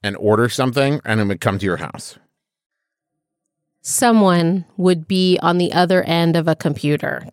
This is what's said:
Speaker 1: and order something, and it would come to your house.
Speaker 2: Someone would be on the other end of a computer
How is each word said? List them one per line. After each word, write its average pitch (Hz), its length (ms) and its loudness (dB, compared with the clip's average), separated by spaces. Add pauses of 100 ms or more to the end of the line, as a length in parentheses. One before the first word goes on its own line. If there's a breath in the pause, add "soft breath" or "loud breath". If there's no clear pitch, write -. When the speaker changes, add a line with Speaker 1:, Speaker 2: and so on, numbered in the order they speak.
Speaker 1:
and 101 140 -6
order 107 300 2
something, 135 560 0
and 110 160 0
it 104 40 2
would 98 160 -2
come 98 180 -2
to 98 80 -4
your 87 120 -2
house. - 380 -12 (1600)
Speaker 2:
Someone 185 840 2 (120)
would 175 320 0
be 185 340 2
on 175 160 2
the 175 140 0
other 180 300 2
end 170 340 0
of 160 100 0
a 160 80 2
computer - 680 -4 (120)